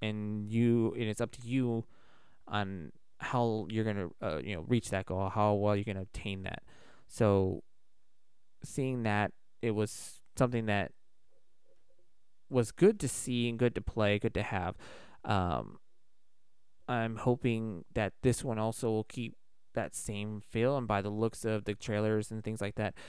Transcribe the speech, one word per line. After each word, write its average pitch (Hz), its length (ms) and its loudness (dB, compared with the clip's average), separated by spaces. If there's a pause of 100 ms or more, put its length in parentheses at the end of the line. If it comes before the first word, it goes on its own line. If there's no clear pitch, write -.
and 107 480 -2
you, 117 440 6
and 117 100 -2
it's 107 160 -2
up 117 120 0
to - 140 -14
you 120 380 2 (640)
on 95 420 -2 (300)
how 113 500 2
you're 110 140 2
gonna, 101 240 0 (120)
uh, 80 220 0
you 92 140 -4
know, 80 60 -6
reach 120 280 2
that 95 160 0
goal, 95 220 0
how 104 260 4
well 104 220 4
you're 101 80 0
gonna 95 180 -4
attain 95 400 -6
that. - 220 -6 (420)
So 98 560 4 (1000)
seeing 131 400 -2
that, 104 280 4 (300)
it 117 80 2
was - 520 -2 (140)
something 120 300 4
that 101 240 2 (1600)
was 123 220 4
good 208 280 8
to 143 80 0
see 120 400 0
and 117 120 -2
good 120 160 6
to - 40 0
play, 104 380 4
good 113 160 0
to 101 80 2
have. 92 340 -2 (480)
Um, 78 540 2 (1080)
I'm 113 280 0
hoping 113 680 2 (100)
that 107 180 2 (100)
this 127 200 4
one 117 160 -2
also 113 320 0
will 110 140 2
keep - 320 -8 (360)
that 107 220 -4
same 104 460 -4
feel, 123 380 2
and 120 100 -2
by 101 140 4
the 101 80 -2
looks 110 340 0
of 110 200 0
the 104 100 0
trailers 107 560 2
and 110 120 -6
things 107 200 -4
like 101 140 -4
that, 107 180 0 (140)